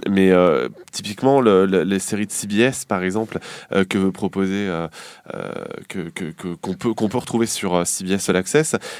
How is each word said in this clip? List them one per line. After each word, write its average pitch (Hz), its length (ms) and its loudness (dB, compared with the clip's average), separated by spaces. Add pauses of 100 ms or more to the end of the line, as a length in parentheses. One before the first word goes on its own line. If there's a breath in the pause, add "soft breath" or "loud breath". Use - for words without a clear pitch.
(100)
mais, 95 220 6
euh, 80 360 6 (240)
typiquement, 131 480 2
le, 98 240 6
le, 95 180 2
les 95 160 0
séries 104 280 -4
de - 60 -10
C - 140 -6
B 101 140 0
S, 131 240 0
par 92 180 -2
exemple, 107 360 -2 (340 loud breath)
euh, 98 120 2
que 95 120 -2
veut 95 160 2
proposer, 98 560 -2
euh, 82 180 -4 (460 loud breath)
euh, - 180 -8 (380)
que, 85 220 -8
que, 87 160 -8
que, 82 300 -10
qu'on 95 180 -6
peut, 113 180 -2
qu'on 110 160 -2
peut 113 80 -4
retrouver 117 300 0
sur, 95 280 -2
euh, 87 120 2
C - 180 -4
B 92 60 -4
S 95 180 0
All 92 80 2
Access, 147 400 2 (240 loud breath)